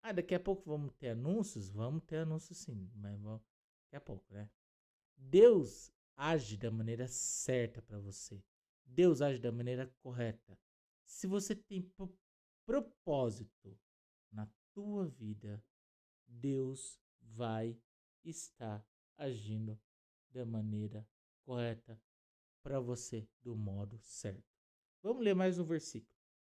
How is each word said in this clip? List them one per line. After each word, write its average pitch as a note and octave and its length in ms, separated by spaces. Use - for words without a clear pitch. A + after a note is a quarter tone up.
Ah, E3+ 100
daqui F3+ 220
a F3 60
pouco F#3+ 260
vamos D3+ 300
ter C3 140
anúncios? A#2+ 600
Vamos A#2 360
ter D#3 120
anúncios D#3+ 400
sim, G2 380
mas G2+ 240
vamos... G#2+ 240
daqui - 140
a C#3+ 40
pouco, - 320
né? G#2 160
Deus F3+ 800
age C3+ 420
da A2+ 140
maneira A2+ 360
certa A#2+ 760
pra G#2 160
você. G2 440
Deus D3 380
age C#3 160
da A#2+ 140
maneira B2 500
correta. A#2 580
Se - 220
você G3+ 280
tem G3 280
pro-, - 340
propósito C3+ 1120
na G#2+ 180
tua G3+ 340
vida, G#2+ 560
Deus C3 720
vai A2+ 580
estar A2 580
agindo A2 640
da B2+ 120
maneira G#2+ 640
correta A#2 560
pra C3+ 160
você, A#2+ 500
do A#2+ 140
modo G2+ 440
certo. - 440
Vamos A#3+ 200
ler G3+ 120
mais F#3 240
um F3 40
versículo. D#3 480